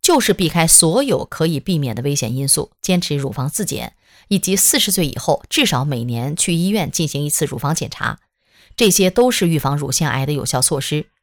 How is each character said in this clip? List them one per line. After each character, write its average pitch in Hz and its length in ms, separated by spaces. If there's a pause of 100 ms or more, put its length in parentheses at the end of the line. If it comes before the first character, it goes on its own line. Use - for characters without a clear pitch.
就 339 180
是 226 140
避 185 160
开 165 180
所 170 360
有 269 240
可 - 200
以 156 140
避 180 160
免 135 180
的 110 60
危 143 160
险 117 180
因 135 140
素， - 220 (100)
坚 185 180
持 175 160
乳 139 160
房 131 200
自 196 160
检， - 260 (360)
以 202 100
及 185 180
四 - 240
十 - 100
岁 180 160
以 131 120
后 - 320
至 285 160
少 131 180
每 131 200
年 123 300
去 170 200
医 170 140
院 196 220
进 165 160
行 143 160
一 147 60
次 147 160
乳 135 140
房 143 160
检 - 160
查。 117 300 (540)
这 220 160
些 185 200
都 247 200
是 202 160
预 160 120
防 139 180
乳 143 160
腺 156 160
癌 131 160
的 147 80
有 135 140
效 131 160
措 139 180
施。 151 300 (120)